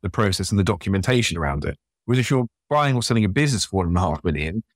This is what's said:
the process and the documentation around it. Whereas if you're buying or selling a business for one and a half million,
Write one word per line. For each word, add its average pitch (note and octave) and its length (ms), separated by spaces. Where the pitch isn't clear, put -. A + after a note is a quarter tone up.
the G2 80
process F#2+ 400
and G2+ 100
the F#2+ 40
documentation G2 720
around D2 280
it. - 120
Whereas B2+ 140
if A#2+ 100
you're B2+ 180
buying C#3+ 260
or A#2+ 80
selling A2+ 220
a G2 40
business C3+ 360
for G2 120
one F2+ 100
and F2 100
a F#2 40
half D#2+ 220
million, E2 400